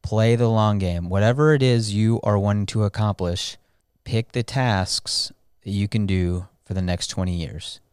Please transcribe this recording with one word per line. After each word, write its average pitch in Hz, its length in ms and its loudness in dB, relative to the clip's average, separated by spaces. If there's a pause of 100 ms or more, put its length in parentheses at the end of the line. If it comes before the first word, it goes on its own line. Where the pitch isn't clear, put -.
Play 113 340 2
the 117 140 2
long 107 300 2
game. 87 300 -2
Whatever 120 440 4
it 139 80 2
is 117 320 2
you 110 300 2
are 104 160 2
wanting 101 280 0
to 110 160 0
accomplish, 98 760 -2 (460)
pick - 280 -4
the 123 120 -4
tasks - 880 -2 (320)
that - 80 -8
you 101 160 0
can 107 180 0
do 90 420 0 (160)
for - 100 -8
the 92 80 -2
next 90 260 -2
twenty 92 280 -4
years. 78 440 -10 (140)